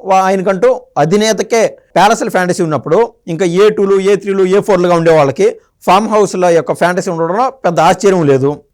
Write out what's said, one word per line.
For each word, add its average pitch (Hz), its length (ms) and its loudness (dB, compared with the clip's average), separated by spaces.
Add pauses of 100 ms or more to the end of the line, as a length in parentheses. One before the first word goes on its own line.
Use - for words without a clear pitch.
వా-, 190 180 0
ఆయనకంటూ 190 580 -2 (180)
అధినేతకే 214 760 0 (180)
ప్యాలెస్ల 214 340 0
ఫ్యాంటసీ 180 340 -2
ఉన్నప్పుడు 156 500 -2 (160)
ఇంకా 165 160 -4
ఏ 185 260 2
టూలు, 196 300 0
ఏ 196 160 0
త్రీలు, 196 260 -4
ఏ 185 180 2
ఫోర్లు 180 280 0
గా 175 60 2
ఉండే 165 220 2
వాళ్ళకి 151 400 0 (260)
ఫామ్ 202 260 2
హౌస్ల 202 360 0
యొక్క 165 280 0
ఫ్యాంటసీ 180 380 -2
ఉండడంలో 175 400 -2 (140)
పెద్ద 165 160 0
ఆశ్చర్యం 180 460 2
లేదు. 139 300 0 (180)